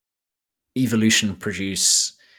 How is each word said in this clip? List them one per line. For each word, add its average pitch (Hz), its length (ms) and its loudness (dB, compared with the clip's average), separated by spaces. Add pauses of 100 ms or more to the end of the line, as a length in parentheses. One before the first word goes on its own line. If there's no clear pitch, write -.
(760)
evolution 110 600 2
produce 98 760 -2 (260)